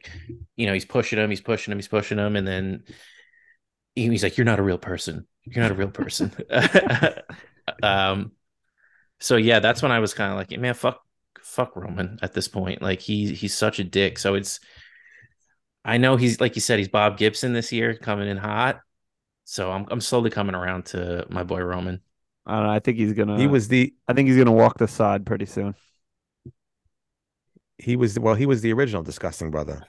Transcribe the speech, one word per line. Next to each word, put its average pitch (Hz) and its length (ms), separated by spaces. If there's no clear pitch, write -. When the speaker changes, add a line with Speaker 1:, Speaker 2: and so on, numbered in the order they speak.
Speaker 1:
you 117 100
know, 101 60
he's 95 140
pushing 117 320
him, 107 120
he's 98 120
pushing 110 300
him, 101 60
he's 98 100
pushing 107 300
him. 104 180
And 95 100
then 95 380
he, 117 160
he's 101 120
like, 95 140
"You're 123 80
not 113 140
a 98 40
real 95 140
person. 82 500
You're 123 180
not 113 80
a 98 40
real 98 160
person." - 420
<laughs> - 720
Um, 98 500
so - 160
yeah, 113 240
that's 113 220
when 135 100
I 117 80
was 104 140
kinda 98 200
like, 98 240
"Man, 123 160
fuck, - 280
fuck - 340
Roman 92 460
at 92 120
this - 140
point." 92 340
Like, 95 180
he, 104 340
he's 101 200
such 107 240
a 101 60
dick. 95 340
So 98 160
it's, 98 260
I 110 140
know 131 180
he's, 120 240
like 120 160
you 104 40
said, 110 180
he's 98 100
Bob 104 300
Gibson 110 360
this 117 180
year, 117 220
coming 101 340
in 98 80
hot. 107 440
So 92 280
I'm, 98 180
I'm 113 100
slowly 117 300
coming 98 240
around 90 320
to 87 440
my 90 140
boy 90 180
Roman. 90 380
Speaker 2:
I 107 120
don't 107 100
know. 104 60
I 107 80
think 113 180
he's 107 160
gonna, 104 240
Speaker 3:
He 131 80
was 127 220
the 127 260
Speaker 2:
I 127 60
think 135 160
he's 131 80
gonna 123 160
walk 113 260
the 113 100
side 101 360
pretty 101 220
soon. 101 280
Speaker 3:
He 120 180
was, 117 220
well, 110 160
he 127 120
was 120 160
the 113 100
original 113 300
disgusting 80 480
brother. 73 380